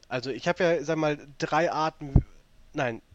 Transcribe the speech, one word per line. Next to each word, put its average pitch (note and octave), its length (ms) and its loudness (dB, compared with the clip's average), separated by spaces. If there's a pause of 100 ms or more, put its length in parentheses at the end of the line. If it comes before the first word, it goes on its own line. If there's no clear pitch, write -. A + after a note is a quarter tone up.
Also B2+ 220 -4
ich B2 180 -4
habe F3 140 0
ja, E3 220 2
sag D#3 140 0
mal, D3+ 180 2 (220)
drei D#3+ 340 2
Arten, D3+ 500 0 (520)
nein, A#2+ 260 -2 (140)